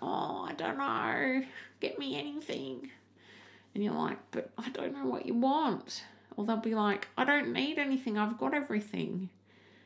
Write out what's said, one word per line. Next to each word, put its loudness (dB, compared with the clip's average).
"Oh, -2
I -6
don't -2
know. 2
Get -2
me -2
anything." -6
And 0
you're 2
like, 0
"But -4
I -4
don't -4
know -6
what -2
you 0
want." 2
Or -2
they'll 2
be 0
like, 2
"I 6
don't 4
need 0
anything. 2
I've 2
got 0
everything." 0